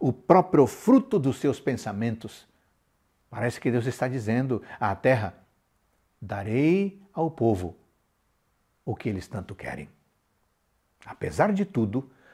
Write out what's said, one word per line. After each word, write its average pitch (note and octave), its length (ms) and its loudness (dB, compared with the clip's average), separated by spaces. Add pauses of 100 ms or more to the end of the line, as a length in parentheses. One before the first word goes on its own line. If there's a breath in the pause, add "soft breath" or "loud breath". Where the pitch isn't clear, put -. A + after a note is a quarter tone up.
o C3 140 0
próprio E3+ 520 6
fruto B3 520 4
dos C3+ 180 0
seus - 240 -2
pensamentos." A2+ 880 -6 (800)
Parece A#2 320 -4
que C3 100 0
Deus A#2+ 140 2
está C3 240 -4
dizendo B2 540 -2 (180 loud breath)
à G2 160 -2
terra, A2 380 2 (840)
"Darei C3 840 -2 (100)
ao D#3+ 180 -4
povo G2+ 460 0 (1040)
o A2 140 -6
que - 140 -6
eles F#2 180 -6
tanto G2 260 -12
querem." - 360 -14 (1120)
Apesar - 480 -2
de G3 140 -2
tudo, A2+ 440 -2 (240 soft breath)